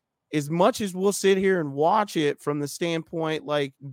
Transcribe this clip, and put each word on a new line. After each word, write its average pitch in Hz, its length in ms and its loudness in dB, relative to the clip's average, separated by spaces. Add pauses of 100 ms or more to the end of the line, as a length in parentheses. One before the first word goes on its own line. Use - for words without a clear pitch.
(360)
as 147 140 -2
much 180 320 4
as 190 120 -4
we'll 190 200 0
sit 190 240 2
here 190 240 2
and 143 120 -4
watch 180 440 2
it 147 240 0
from 147 180 -2
the 143 80 -4
standpoint, 165 800 -4
like, 143 280 -2 (200)